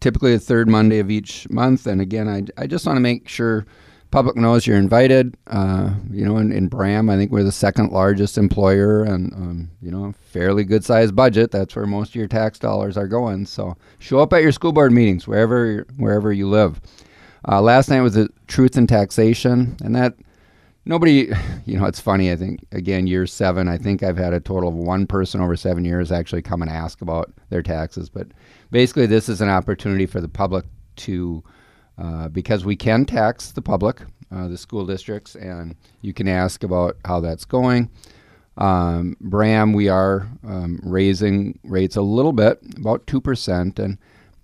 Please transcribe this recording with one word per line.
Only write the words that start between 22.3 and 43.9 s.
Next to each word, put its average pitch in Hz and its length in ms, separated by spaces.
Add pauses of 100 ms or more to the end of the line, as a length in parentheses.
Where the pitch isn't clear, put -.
I 87 40
think, 92 360
again, 92 340
year 92 220
seven, 92 400
I 85 100
think 98 240
I've 92 160
had 90 160
a 87 60
total 92 300
of 82 60
one 87 300
person 95 340
over 87 160
seven 87 300
years 87 260
actually 85 300
come 87 220
and 80 80
ask 80 320
about 82 280 (200)
their 90 100
taxes. 82 480
But 92 160 (460)
basically, 123 340
this 110 240
is 101 100
an 104 100
opportunity 95 580
for - 120
the 85 80
public 92 380 (320)
to, 87 460 (540)
uh, 82 320
because 92 360
we 101 100
can 117 300
tax 113 460
the - 100
public, 101 400 (300)
uh, 92 160
the 87 100
school 101 300
districts, 104 480
and 85 400 (260)
you 98 120
can 95 140
ask 92 360
about 90 420
how 87 140
that's 82 260
going. 123 440 (680)
Um, 87 640
Bram, 107 520
we 104 140
are, 98 400 (200)
um, 90 360
raising 98 800
rates 95 320
a 104 60
little 120 320
bit, 110 260 (180)
about 110 300
two 131 140
percent. 95 560
And 98 200 (460)